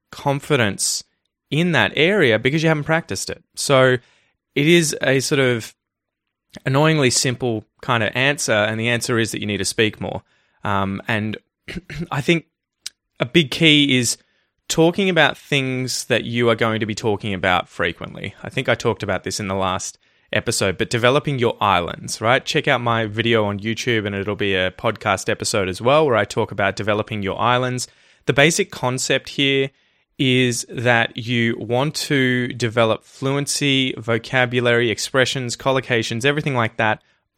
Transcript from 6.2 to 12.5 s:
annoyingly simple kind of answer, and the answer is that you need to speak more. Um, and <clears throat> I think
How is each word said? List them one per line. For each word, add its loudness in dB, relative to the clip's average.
annoyingly 4
simple -2
kind 0
of -2
answer, 0
and 2
the -2
answer 0
is -2
that -6
you -6
need -2
to -2
speak -2
more. -8
Um, -2
and -4
<clears throat> -10
I -4
think 0